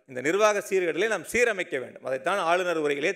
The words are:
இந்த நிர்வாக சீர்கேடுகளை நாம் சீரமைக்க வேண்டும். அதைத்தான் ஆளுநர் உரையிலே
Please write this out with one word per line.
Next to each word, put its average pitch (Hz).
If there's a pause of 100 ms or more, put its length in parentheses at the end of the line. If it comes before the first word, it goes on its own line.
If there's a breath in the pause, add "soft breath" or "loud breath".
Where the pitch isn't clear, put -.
இந்த 127
நிர்வாக 196
சீர்கேடுகளை 180
நாம் 190
சீரமைக்க 214
வேண்டும். 117
அதைத்தான் 135
ஆளுநர் 175
உரையிலே 147